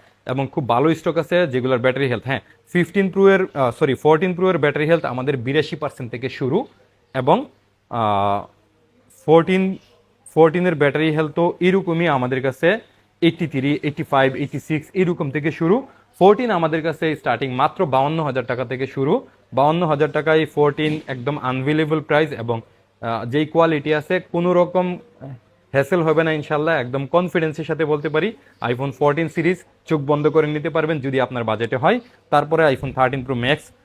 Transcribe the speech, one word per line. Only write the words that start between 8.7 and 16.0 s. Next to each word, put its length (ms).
ফোরটিন, 520
ফোরটিনের 400
ব্যাটারি 420
হেলথ 160
তো 120
এরকমই 480
আমাদের 340
কাছে 360
এইটটি 260
থ্রি, 360
এইটটি 200
ফাইভ, 340
এইটটি 240
সিক্স 340
এরকম 360
থেকে 200
শুরু। 360